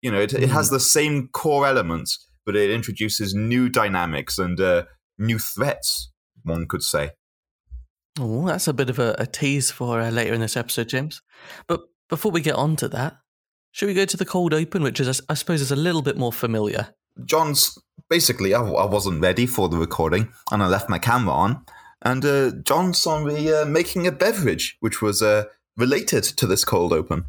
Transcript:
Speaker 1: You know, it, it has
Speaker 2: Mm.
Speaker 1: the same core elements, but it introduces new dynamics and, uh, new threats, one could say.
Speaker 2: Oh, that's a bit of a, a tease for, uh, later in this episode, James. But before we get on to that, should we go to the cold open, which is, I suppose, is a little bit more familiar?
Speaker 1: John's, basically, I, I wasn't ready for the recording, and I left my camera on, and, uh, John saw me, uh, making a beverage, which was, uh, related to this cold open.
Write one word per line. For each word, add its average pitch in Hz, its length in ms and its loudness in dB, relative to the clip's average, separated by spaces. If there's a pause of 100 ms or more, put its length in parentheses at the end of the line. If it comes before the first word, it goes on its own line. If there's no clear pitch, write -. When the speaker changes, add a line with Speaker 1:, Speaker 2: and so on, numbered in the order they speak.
Speaker 1:
You 127 100 -2
know, 101 80 2
it, 107 140 0
it 127 160 2
has 147 180 2
Speaker 2:
Mm. - 40 2
Speaker 1:
the 135 80 2
same 147 480 2
core 143 380 0
elements, 98 600 0 (160)
but 101 100 -4
it 101 160 4
introduces 107 640 -4
new 120 360 2
dynamics 90 680 -2
and, 90 220 -2
uh, 90 240 2 (340)
new 110 200 -2
threats, - 720 -4 (320)
one 82 260 -4
could - 140 -4
say. 73 300 -2 (1080)
Speaker 2:
Oh, 123 260 -2
that's 175 220 -2
a 151 60 0
bit 123 160 -2
of 120 80 -4
a, 117 200 0
a 117 80 -2
tease 139 440 -2
for, 120 300 -4
uh, 113 100 -2
later 113 240 0
in 113 60 -2
this 110 160 -2
episode, 117 340 -4
James. 139 320 -4 (440)
But 170 140 -2 (280)
before 185 240 -2
we 170 100 0
get 147 140 0
on 151 200 2
to 127 120 -2
that, 131 280 -4 (540)
should - 160 -4
we 202 80 0
go 196 100 4
to 190 120 -4
the 185 100 -2
cold 175 260 0
open, 160 300 0
which 135 180 0
is, 131 280 0
I 156 60 0
suppose, 156 280 -2
is 135 100 -2
a 139 40 0
little 165 260 0
bit 135 160 -2
more 120 140 0
familiar? 110 600 -2 (300)
Speaker 1:
John's, 151 540 2 (320)
basically, 101 440 2
I, 117 60 4
I 95 240 0
wasn't 95 380 0
ready 95 240 4
for 107 220 0
the 82 100 0
recording, 82 540 0 (200)
and 104 100 2
I 95 60 4
left 98 220 0
my 87 80 0
camera 120 360 2
on, 101 300 0 (380)
and, 127 220 0
uh, 139 260 4 (120)
John 175 300 2
saw 160 320 0
me, 147 280 -2
uh, 151 120 4
making 170 420 0
a 180 60 2
beverage, 175 680 0
which 110 200 -2
was, 107 220 2
uh, 104 220 4 (320)
related 127 480 2
to - 220 0
this 92 180 2
cold 85 280 2
open. 85 360 0